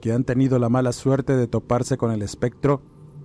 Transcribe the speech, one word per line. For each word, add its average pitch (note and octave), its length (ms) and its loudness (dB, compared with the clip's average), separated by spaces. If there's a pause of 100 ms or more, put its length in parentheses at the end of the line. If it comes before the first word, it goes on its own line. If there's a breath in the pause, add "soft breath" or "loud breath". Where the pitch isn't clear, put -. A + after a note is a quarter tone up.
que A2 120 -2
han B2 100 0
tenido C3 360 2
la A#2 100 2
mala B2 240 2
suerte C3+ 420 0
de B2 120 2
toparse A#2+ 500 -2
con A2+ 140 0
el G#2+ 100 -2
espectro, B2+ 600 -2 (440)